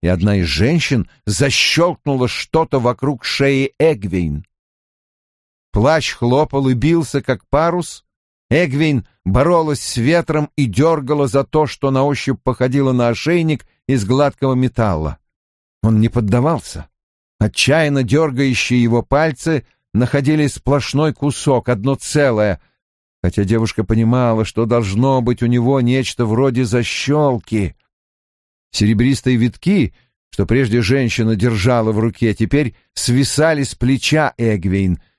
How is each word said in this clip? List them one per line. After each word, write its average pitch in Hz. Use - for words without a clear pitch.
и 85
одна 92
из 90
женщин 113
защёлкнула 139
что-то -
вокруг 123
шеи 139
Эгвейн. 92
Плащ 143
хлопал 135
и 131
бился, 143
как -
парус. 170
Эгвейн 143
боролась 151
с -
ветром 151
и 139
дёргала 143
за 135
то, 156
что 135
на 135
ощупь 143
походило 131
на 120
ошейник 160
из 127
гладкого 135
металла. 104
Он 107
не 110
поддавался. 120
Отчаянно 143
дёргающие 127
его 117
пальцы 156
находили 143
сплошной 143
кусок, 139
одно 123
целое, 110
хотя 92
девушка 110
понимала, 113
что 113
должно 120
быть 120
у 120
него 123
нечто 123
вроде 127
защёлки. 120
Серебристые 120
витки, 123
что 95
прежде 120
женщина 113
держала 110
в 104
руке, 110
теперь 123
свисали 143
с -
плеча 135
Эгвейн. 98